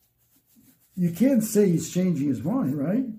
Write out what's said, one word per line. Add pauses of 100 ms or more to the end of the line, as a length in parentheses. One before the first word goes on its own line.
(960)
you
can't
say
he's
changing
his
mind,
right? (120)